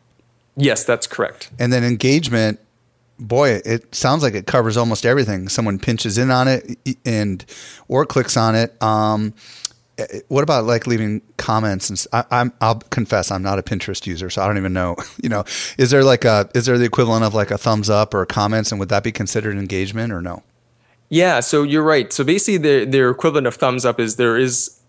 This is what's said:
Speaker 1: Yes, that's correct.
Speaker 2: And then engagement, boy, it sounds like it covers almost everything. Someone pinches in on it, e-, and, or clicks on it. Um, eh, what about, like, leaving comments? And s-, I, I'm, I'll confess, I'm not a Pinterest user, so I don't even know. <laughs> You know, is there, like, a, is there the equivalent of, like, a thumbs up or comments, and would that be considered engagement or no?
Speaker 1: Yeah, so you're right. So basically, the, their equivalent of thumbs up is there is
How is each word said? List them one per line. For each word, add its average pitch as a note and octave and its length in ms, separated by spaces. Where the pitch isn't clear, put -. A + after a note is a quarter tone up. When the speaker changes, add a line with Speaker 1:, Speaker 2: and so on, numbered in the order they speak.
Speaker 1:
Yes, A#2+ 220
that's - 240
correct. - 500
Speaker 2:
And B2 140
then A#2+ 140
engagement, A#2+ 760
boy, A#2 460
it A2+ 320
sounds D3 280
like A#2 100
it G2+ 120
covers A2+ 300
almost A#2 300
everything. G#2+ 420
Someone G2+ 320
pinches A2+ 380
in C3 140
on B2+ 180
it, B2 340
e-, C3 220
and, G#2 400
or C3+ 180
clicks - 300
on A2+ 200
it. A2+ 280
Um, G#2+ 500
eh, - 300
what C#3 160
about, C#3 220
like, A#2 200
leaving G#2+ 360
comments? A2 520
And F#2+ 80
s-, - 140
I, A#2 180
I'm, B2 300
I'll A2+ 160
confess, A2 560
I'm F#2 100
not G2 160
a F#2 40
Pinterest - 440
user, F2+ 240
so G2 120
I F#2+ 60
don't G#2 100
even F#2+ 160
know. F2+ 240
<laughs> - 160
You A#2+ 60
know, G#2 160
is B2+ 140
there, C#3 120
like, C3 220
a, G#2 280
is A#2+ 120
there B2 120
the A#2+ 80
equivalent A2+ 380
of, G#2 100
like, G#2 180
a G2+ 60
thumbs G#2+ 320
up G#2+ 240
or F#2+ 120
comments, G#2+ 440
and G#2 100
would G2 100
that G2+ 140
be A2+ 100
considered G#2+ 440
engagement G2 540
or F2 100
no? F2 220
Speaker 1:
Yeah, E3 320
so C#3+ 240
you're D3+ 200
right. D#3 280
So C#3 140
basically, F#3+ 320
the, C#3+ 260
their C3 260
equivalent C#3+ 380
of A#2 80
thumbs B2+ 300
up A#2 120
is A2 200
there A#2 200
is - 400